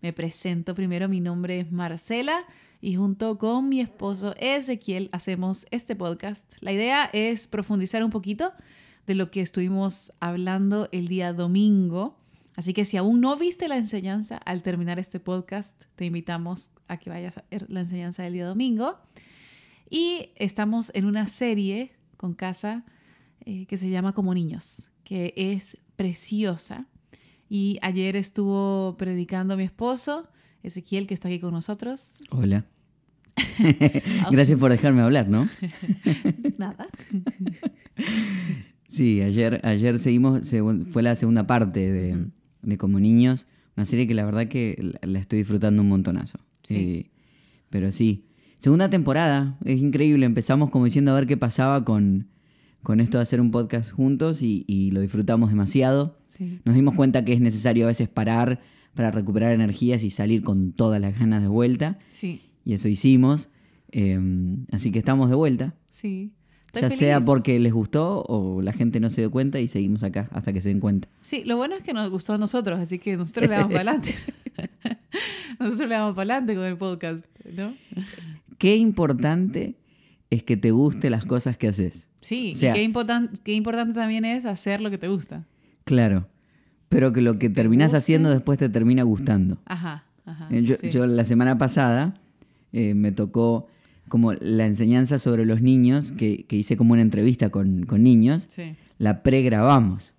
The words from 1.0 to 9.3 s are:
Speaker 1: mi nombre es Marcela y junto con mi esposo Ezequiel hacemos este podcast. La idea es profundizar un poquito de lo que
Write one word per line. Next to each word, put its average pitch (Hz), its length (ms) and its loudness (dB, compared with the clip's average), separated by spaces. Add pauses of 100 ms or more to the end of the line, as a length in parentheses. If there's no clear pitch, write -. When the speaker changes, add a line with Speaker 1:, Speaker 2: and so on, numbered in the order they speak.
Speaker 1:
mi 190 140 -2
nombre 175 380 -4
es 165 120 -8
Marcela 226 720 -6 (380)
y 185 140 -4
junto 202 420 -2
con 247 320 -2
mi 262 120 0
esposo 202 560 -8
Ezequiel 247 720 -4
hacemos 185 600 -6
este 240 240 -8
podcast. 190 640 -10
La 196 120 -8
idea 247 400 -2
es 220 340 -2
profundizar 208 560 -4
un 226 60 0
poquito 214 420 -6 (540)
de 190 100 -4
lo 185 140 -2
que 196 120 -6